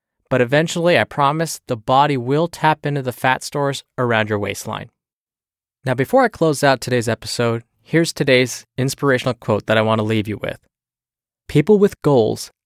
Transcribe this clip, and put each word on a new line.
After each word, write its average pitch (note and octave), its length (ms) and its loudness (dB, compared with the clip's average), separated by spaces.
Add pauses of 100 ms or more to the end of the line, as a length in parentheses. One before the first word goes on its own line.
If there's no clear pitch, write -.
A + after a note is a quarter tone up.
(300)
but C3 100 2
eventually, D#3+ 580 0
I G#2+ 60 4
promise, D3+ 640 -2
the B2+ 80 -4
body C3+ 400 2
will C#3 320 -2
tap D#3 380 -2
into C#3+ 160 -2
the B2+ 100 -6
fat C3 320 -2
stores C#3 400 -4 (140)
around A2+ 320 0
your G#2+ 100 2
waistline. G2+ 500 -8 (920)
Now, C3 120 -2
before C3+ 280 2
I A3+ 60 2
close D#3+ 340 -2
out C3+ 160 4
today's A#2+ 300 -2
episode, A#2 540 -4 (180)
here's E3 320 0
today's B2+ 520 0 (120)
inspirational C3 560 0
quote - 320 -2
that A2 120 0
I A2+ 40 4
want A2 180 0
to G#2+ 40 -2
leave G#2+ 260 -2
you G2 80 -6
with. - 220 -10 (880)
"People F3 280 4
with G3 240 0
goals A#2+ 500 0 (140)